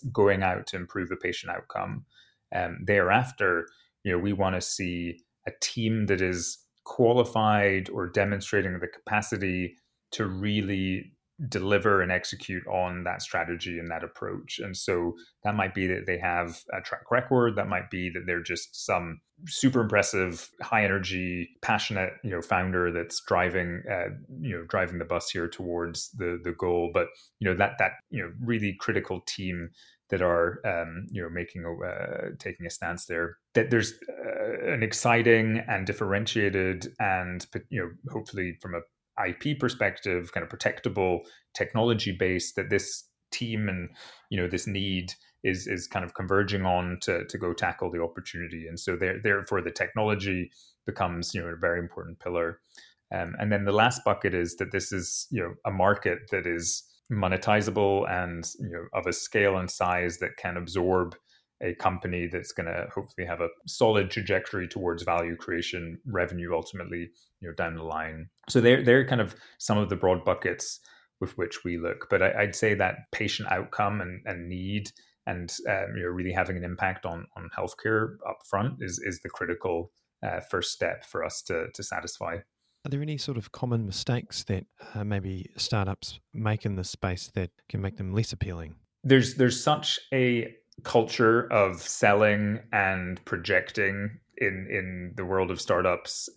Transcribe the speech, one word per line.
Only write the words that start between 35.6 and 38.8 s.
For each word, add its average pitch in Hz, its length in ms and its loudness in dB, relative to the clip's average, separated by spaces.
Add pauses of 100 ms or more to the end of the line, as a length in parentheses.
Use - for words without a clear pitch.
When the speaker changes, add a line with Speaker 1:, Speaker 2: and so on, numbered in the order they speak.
Speaker 1:
and 95 180 0
differentiated 98 1000 0 (120)
and, 90 460 -2 (240)
you 117 120 -2
know, 87 100 -4 (200)
hopefully 95 500 -6
from 90 140 -8
a 85 60 -4 (360)